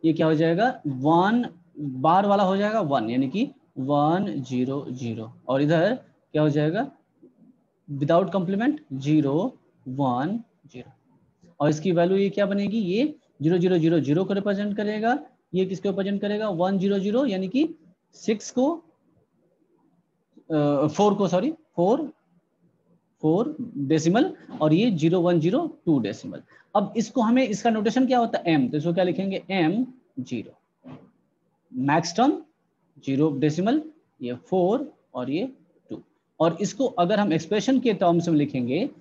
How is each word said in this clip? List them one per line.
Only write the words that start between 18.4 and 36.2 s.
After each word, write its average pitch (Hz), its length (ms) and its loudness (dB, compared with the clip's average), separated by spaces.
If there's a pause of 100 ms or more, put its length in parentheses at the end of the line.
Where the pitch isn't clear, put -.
को, 254 180 0 (1800)
अ, 147 360 2
फ़ोर 196 280 2
को, 196 140 0
sorry, 190 220 0 (260)
फ़ोर, 247 360 0 (1080)
फ़ोर 180 340 2 (320)
decimal 170 460 2 (280)
और 156 120 4
ये 226 160 4
ज़ीरो 170 300 2
वन 175 200 2
ज़ीरो 220 260 0 (200)
टू 151 140 4
decimal। 92 420 -8 (320)
अब 202 220 0
इसको 233 240 -2
हमें, 240 280 4
इसका 214 220 0
notation 226 360 2
क्या 247 120 2
होता 226 200 0
है? 165 160 0
एम, 131 140 2
तो 143 80 -4
इसको 156 180 0
क्या 185 100 2
लिखेंगे? 185 460 -2
एम 190 360 0 (340)
ज़ीरो। 123 340 -10 (1160)
Max 139 440 -2
term 269 160 4 (760)
ज़ीरो 139 320 2
decimal, 185 440 0 (380)
ये 123 140 -8
फ़ोर 190 580 -2 (220)
और 127 160 -6
ये 185 160 -2 (440)
टू। - 120 -12 (380)